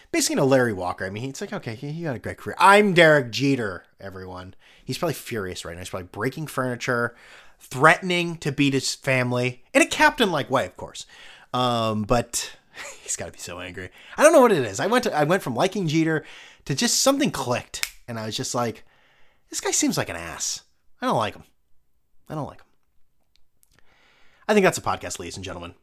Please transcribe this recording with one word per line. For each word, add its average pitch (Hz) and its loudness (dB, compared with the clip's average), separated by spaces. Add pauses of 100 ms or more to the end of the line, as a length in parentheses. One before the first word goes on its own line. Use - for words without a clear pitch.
(100)
Basically, 320 0
you 233 2
know, 143 4
Larry 131 4
Walker. 90 -4
I 95 -6
mean, 113 -8
it's 135 -12
like, 202 -10
okay, 127 -8
he, 143 -10
he 170 -10
had 143 -4
a - -8
great 95 -8
career. - -10
I'm 202 8
Derek 151 6
Jeter, 117 0 (160)
everyone. 92 -14 (300)
He's 127 -6
probably 127 -2
furious 95 -6
right 85 -10
now. 85 -12
He's 95 -12
probably 92 -8
breaking 135 -6
furniture, 120 -2 (460)
threatening 170 2
to 151 -4
beat 139 2
his - -2
family, 123 -2 (100)
in 285 6
a 330 0
captain-like 233 2
way, 123 2
of - -14
course. - -14 (480)
Um, 117 0
but 117 -2 (220)
<laughs> - -16
he's - -8
gotta 85 -10
be - -18
so 90 -12
angry. 92 -12 (260)
I 240 6
don't 320 8
know 320 8
what 240 6
it 143 2
is. 101 -6
I 160 0
went 240 2
to, 185 -2
I 151 4
went 180 2
from 131 -4
liking 175 -2
Jeter 160 0 (400)
to 147 -4
just 233 0
something 277 2
clicked, - -6 (200)
and 117 -8
I 110 -8
was 110 -6
just - -6
like, 120 -2 (640)
"This - -8
guy 403 -4
seems 277 0
like 123 -4
an 85 -8
ass. - -8 (380)
I 247 -4
don't 220 0
like 107 -2
him. - -18 (840)
I - -12
don't 147 -8
like - -16
him." - -20 (1800)
I 214 4
think 202 6
that's 170 2
a - -10
podcast, 95 -6
ladies 87 -12
and 95 -12
gentlemen. 87 -12